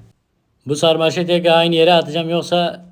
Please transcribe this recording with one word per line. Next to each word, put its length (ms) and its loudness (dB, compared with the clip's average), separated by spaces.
Bu 100 -4
sarmaşığı 500 0
tekrar 320 2
aynı 160 2
yere 180 4
atacağım. 380 -2
Yoksa 600 -4